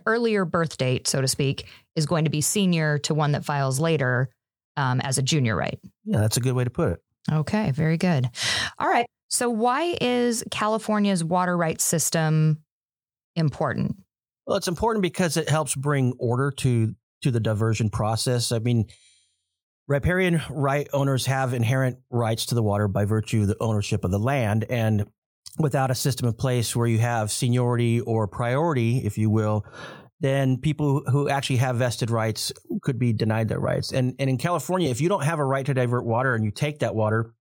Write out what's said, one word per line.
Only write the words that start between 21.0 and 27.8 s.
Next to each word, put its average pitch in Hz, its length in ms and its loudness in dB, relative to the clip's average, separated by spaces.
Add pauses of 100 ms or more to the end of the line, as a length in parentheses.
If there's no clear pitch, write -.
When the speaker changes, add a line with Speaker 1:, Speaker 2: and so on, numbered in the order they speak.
Speaker 2:
have 131 280 0
inherent 127 440 0 (120)
rights 113 380 0
to 123 80 0
the 117 80 2
water 104 240 2
by 98 180 0
virtue 110 360 0
of 101 60 4
the 104 120 0
ownership 107 440 -2
of 90 80 0
the 101 60 0
land. 110 520 0
And 110 380 0 (520)
without 135 320 0
a 123 40 0
system 127 320 -2
in 113 60 0
place 123 420 -2
where 120 120 2
you 113 120 4
have 117 320 0
seniority 120 680 2